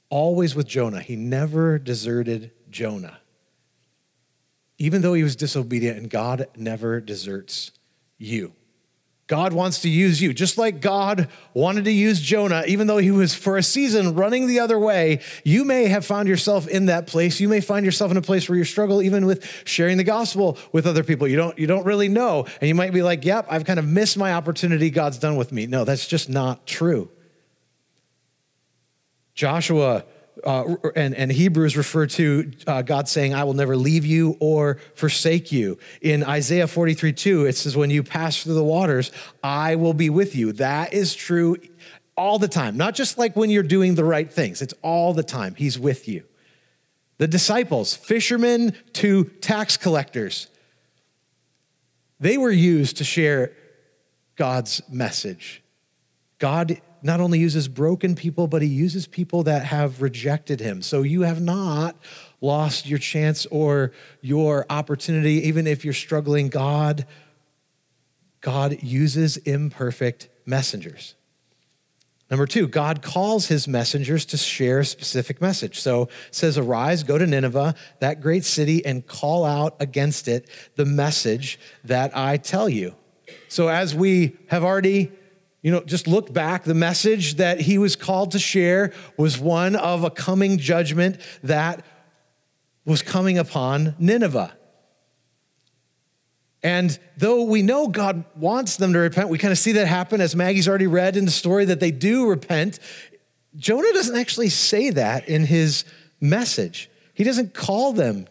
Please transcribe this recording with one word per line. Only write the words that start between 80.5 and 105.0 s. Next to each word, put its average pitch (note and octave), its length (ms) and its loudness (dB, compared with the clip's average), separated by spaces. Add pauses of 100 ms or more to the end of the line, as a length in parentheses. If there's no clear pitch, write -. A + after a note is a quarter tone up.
the C#3+ 120 0
message C#3+ 760 -2 (240)
that B2+ 320 -2
I C3+ 200 0
tell G3+ 320 -2
you." G2 280 -4 (500)
So E3+ 220 0
as E3 260 0
we F3+ 420 2 (120)
have F3 160 0
already, F#3+ 480 2 (500)
you D#3+ 100 2
know, F3 80 2
just E3 260 -6
looked F#3+ 260 0
back, E3+ 300 -2
the D#3+ 120 -2
message E3+ 600 0
that F3 240 2
he F#3 160 2
was G3+ 200 2
called F#3+ 360 -2
to G3+ 60 -2
share F#3+ 540 2 (240)
was D3+ 200 2
one E3+ 380 2
of F3 300 0
a E3 60 0
coming F#3+ 480 0
judgment E3+ 640 0 (220)
that D#3 420 -2 (1000)
was D#3 180 2
coming F#3 340 0
upon D3 640 0
Nineveh. E3+ 540 2 (2000)
And F3 340 0 (200)
though A#3 260 2
we A3 200 2
know C4 260 2
God F#3+ 360 -2 (120)
wants G3+ 400 -2
them F#3 160 2
to E3+ 80 4
repent, F3 280 0
we D#3+ 100 -2
kinda G3 180 2
see A3+ 160 2
that G#3 160 2
happen F3+ 320 0
as E3 160 0
Maggie's F#3 320 2
already F#3+ 180 2
read F3+ 300 2
in G3 80 2
the E3+ 80 2
story G3 320 2
that F3+ 160 0
they F3 100 2
do G#3+ 380 2
repent. E3+ 500 -2 (800)
Jonah C4 360 2
doesn't B3 240 0
actually A#3 340 0
say A#3 400 2
that B2+ 380 -2